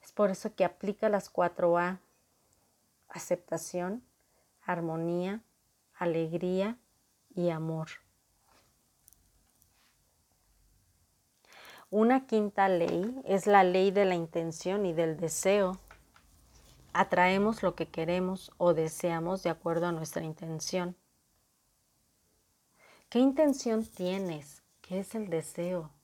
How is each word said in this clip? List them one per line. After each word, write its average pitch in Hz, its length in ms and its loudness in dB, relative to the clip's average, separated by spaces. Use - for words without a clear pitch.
Es - 80 -20
por 202 200 2
eso 214 240 -8
que - 100 2
aplica 214 440 -4
las 196 200 -2
cuatro 175 480 2
A: 180 220 -2
aceptación, 180 960 -6
armonía, 170 760 -4
alegría 175 800 -2
y 175 180 0
amor. 160 360 -4
Una 240 380 4
quinta 208 400 2
ley 180 560 0
es 190 240 0
la 202 160 8
ley 185 280 4
de 202 120 4
la 185 120 4
intención 170 720 -4
y 175 60 0
del 160 240 0
deseo. 185 640 0
Atraemos 190 720 2
lo 180 120 0
que 160 120 -6
queremos 185 680 -4
o 175 160 4
deseamos 165 680 -2
de 170 80 0
acuerdo 165 360 -2
a 170 60 -2
nuestra 160 300 -6
intención. 165 760 -6
¿Qué 233 120 0
intención 269 680 2
tienes? 180 800 -6
¿Qué 185 180 -6
es 196 160 -10
el 214 140 -6
deseo? 170 600 -6